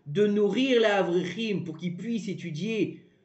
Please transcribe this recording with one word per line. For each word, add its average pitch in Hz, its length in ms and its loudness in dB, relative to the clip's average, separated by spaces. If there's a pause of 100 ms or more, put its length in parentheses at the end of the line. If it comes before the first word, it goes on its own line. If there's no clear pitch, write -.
de 190 220 2
nourrir 214 540 4
les 220 40 4
Avrichim 190 800 0
pour 151 140 -10
qu'ils 175 180 -6
puissent 220 320 -6
étudier 175 800 -6 (200)